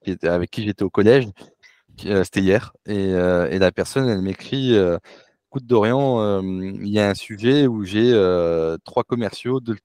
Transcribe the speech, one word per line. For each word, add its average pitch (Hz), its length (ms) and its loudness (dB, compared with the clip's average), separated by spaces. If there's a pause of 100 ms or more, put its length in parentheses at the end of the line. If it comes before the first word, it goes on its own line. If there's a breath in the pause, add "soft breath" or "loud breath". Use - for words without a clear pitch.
qui 95 80 -6
était, 82 160 -4
avec 87 240 0
qui 110 140 -8
j'étais 104 180 -4
au 92 60 -2
collège, 110 400 4 (680 soft breath)
qui, 92 160 -8
euh, 95 140 2
c'était - 160 -2
hier, 95 320 2 (120)
et, 98 280 -2
euh, 90 360 2
et 85 80 -2
la 92 140 4
personne, 131 380 -2
elle 98 120 -2
m'écrit, 120 540 -2
euh, « 90 220 2 (520 soft breath)
Écoute, 127 160 -8
Dorian, 120 540 2
euh, 101 240 0
il 95 460 -8
y 104 100 0
a 101 100 2
un 98 40 2
sujet 120 540 0
où 107 180 -2
j'ai, 110 280 2
euh, 85 720 2
trois - 220 -4
commerciaux, 123 560 -4
deux 117 140 -6
de 104 100 -18